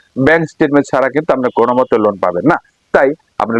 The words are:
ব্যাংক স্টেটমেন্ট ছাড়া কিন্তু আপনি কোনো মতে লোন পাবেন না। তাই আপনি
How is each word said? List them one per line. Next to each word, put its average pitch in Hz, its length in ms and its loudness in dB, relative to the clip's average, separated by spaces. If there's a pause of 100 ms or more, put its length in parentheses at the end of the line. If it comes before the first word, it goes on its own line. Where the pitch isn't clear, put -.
(260)
ব্যাংক 165 160 2 (100)
স্টেটমেন্ট 143 380 0
ছাড়া 131 240 0
কিন্তু 156 220 -2
আপনি 127 120 -2 (100)
কোনো 117 200 2
মতে 127 160 0 (100)
লোন 104 200 0
পাবেন 90 280 -2
না। 156 40 0 (380)
তাই 151 140 2 (340)
আপনি 113 180 -4